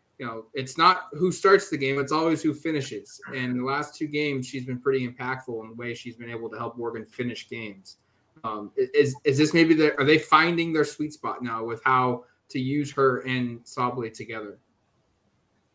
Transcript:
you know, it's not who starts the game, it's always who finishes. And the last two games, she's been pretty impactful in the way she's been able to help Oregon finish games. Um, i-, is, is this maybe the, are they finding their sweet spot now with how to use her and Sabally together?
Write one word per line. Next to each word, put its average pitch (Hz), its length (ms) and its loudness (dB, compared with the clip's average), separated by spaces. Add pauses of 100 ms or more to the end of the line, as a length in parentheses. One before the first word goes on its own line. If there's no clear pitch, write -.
(200)
you 131 60 -10
know, 113 280 -10
it's 131 240 -8
not 180 360 4
who 165 180 0
starts 196 380 4
the 151 80 -4
game, 135 220 0
it's 135 120 -2
always 160 300 2
who 151 120 0
finishes. 139 640 -6 (140)
And 123 260 -2
the 123 40 -4
last 143 320 -4
two 156 120 -6
games, 147 400 -2
she's 127 180 -8
been 127 140 -6
pretty 131 280 0
impactful 123 560 -8
in 110 60 -16
the 113 60 -18
way 120 180 -8
she's 117 220 -14
been 117 140 -14
able 113 200 -8
to 110 80 -12
help 117 200 -8
Oregon 117 280 -6
finish 120 440 -8
games. 107 480 -12 (460)
Um, 104 340 -8
i-, 127 160 2
is, 131 300 4
is 135 140 4
this 151 160 4
maybe 165 200 8
the, 156 260 4
are 135 60 4
they 156 120 8
finding 165 540 4
their 151 140 4
sweet 151 280 -6
spot 120 300 -8
now 113 200 -6
with 117 200 -8
how 127 420 2 (220)
to 135 120 -6
use 139 340 -2
her 131 280 2
and 123 440 -4
Sabally 123 480 -4
together? 107 460 -12 (1160)